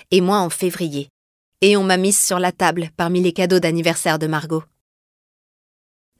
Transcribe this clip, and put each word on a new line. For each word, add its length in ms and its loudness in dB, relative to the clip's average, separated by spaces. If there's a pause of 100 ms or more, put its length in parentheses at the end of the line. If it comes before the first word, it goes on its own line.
(120)
et 100 4
moi 180 2
en 100 -2
février, 600 -6 (520)
et 140 6
on 80 2
m'a 140 2
mise 220 2
sur 200 0
la 120 0
table 460 -2
parmi 240 0
les 120 0
cadeaux 260 0
d'anniversaire 600 0
de 80 -2
Margot. 360 -4 (1600)